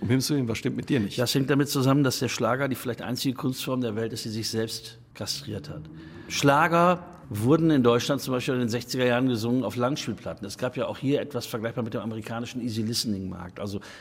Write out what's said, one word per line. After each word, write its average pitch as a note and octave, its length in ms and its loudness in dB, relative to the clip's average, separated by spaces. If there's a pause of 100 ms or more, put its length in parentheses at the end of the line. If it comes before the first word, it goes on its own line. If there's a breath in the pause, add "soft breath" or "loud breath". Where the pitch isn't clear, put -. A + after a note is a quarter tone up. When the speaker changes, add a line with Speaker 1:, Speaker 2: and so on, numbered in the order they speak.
Speaker 1:
„Um - 80 -4
Himmels B2+ 220 4
Willen, C3+ 180 2
was A2 100 -2
stimmt B2 180 -2
mit - 120 -6
dir C#3+ 100 2
nicht?“ G#2 220 -2
Speaker 2:
Das A#2+ 160 0
hängt C3+ 140 2
damit C#3+ 180 4
zusammen, C#3 340 4
dass C3 160 2
der A#2+ 100 0
Schlager B2 380 0
die C3 80 0
vielleicht A#2 260 -6
einzige A#2 360 -2
Kunstform B2+ 440 -2
der A#2 140 -2
Welt A2+ 180 -2
ist, A2+ 120 -8
die A2+ 60 -6
sich A2 200 -4
selbst - 480 -4 (160)
kastriert - 560 -8
hat. - 120 -10 (440 loud breath)
Schlager E3+ 800 4 (260)
wurden C#3 400 4
in C#3+ 120 6
Deutschland A#2+ 380 4
zum C3 140 -2
Beispiel B2+ 180 -2
in B2+ 80 2
den B2 80 0
sechziger B2 380 0
Jahren B2 220 4
gesungen A#2+ 360 0
auf G#2 120 -4
Langspielplatten. A#2+ 720 -4
Es F#2+ 120 -10
gab B2 180 -4
ja A#2+ 100 -2
auch - 120 -6
hier C3+ 240 0
etwas A#2 240 -6
vergleichbar A2+ 360 -4
mit A2 120 -6
dem A#2 80 -4
amerikanischen A2+ 580 -6
Easy-Listening-Markt, G#2+ 1000 -4
also G2+ 200 -6 (200 loud breath)